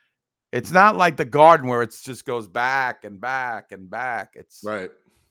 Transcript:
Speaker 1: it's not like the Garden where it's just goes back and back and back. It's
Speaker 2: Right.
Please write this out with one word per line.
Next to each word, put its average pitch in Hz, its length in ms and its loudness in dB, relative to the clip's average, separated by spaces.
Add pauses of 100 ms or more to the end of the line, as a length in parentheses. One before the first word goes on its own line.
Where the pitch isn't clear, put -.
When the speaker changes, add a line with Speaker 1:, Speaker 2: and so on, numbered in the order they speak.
(500)
Speaker 1:
it's 113 220 -6
not 190 240 6
like 175 200 2
the 156 80 -4
Garden 147 440 6
where 120 140 0
it's - 200 -8
just 127 220 -16
goes 117 240 -6
back 123 560 -4
and 101 160 -18
back 123 500 -8
and 95 200 -18
back. 113 440 -8
It's - 300 -20
Speaker 2:
Right. 104 260 -8 (400)